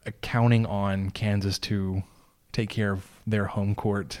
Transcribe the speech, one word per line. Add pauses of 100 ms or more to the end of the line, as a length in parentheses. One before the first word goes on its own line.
(220)
counting
on
Kansas
to (500)
take
care
of (200)
their
home
court